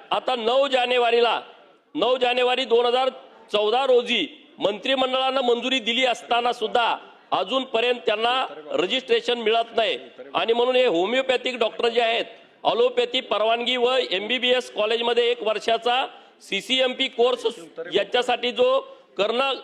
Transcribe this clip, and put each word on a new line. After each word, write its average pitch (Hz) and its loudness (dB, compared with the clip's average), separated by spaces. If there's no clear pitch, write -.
आता 214 -2
नऊ 254 2
जानेवारीला, 240 2
नऊ 233 0
जानेवारी 247 0
दोन 233 2
हजार 254 0
चौदा 214 0
रोजी 233 0
मंत्रिमंडळानं 262 0
मंजुरी 240 0
दिली 233 0
असताना 240 0
सुद्धा 220 0
अजूनपर्यंत 233 0
त्यांना 233 0
रजिस्ट्रेशन 233 0
मिळत 226 0
नाही. 190 0
आणि 196 2
म्हणून 247 2
हे 254 4
होमिओपॅथिक 247 0
डॉक्टर 226 0
जे 233 0
आहेत, 226 0
ॲलोपॅथी 240 2
परवानगी 233 0
व 247 2
एमबीबीएस 247 0
कॉलेजमध्ये 233 0
एक 240 -4
वर्षाचा 226 -2
सीसीएमपी 254 -2
कोर्स 240 0
याच्यासाठी 240 0
जो 254 2
करणं 240 0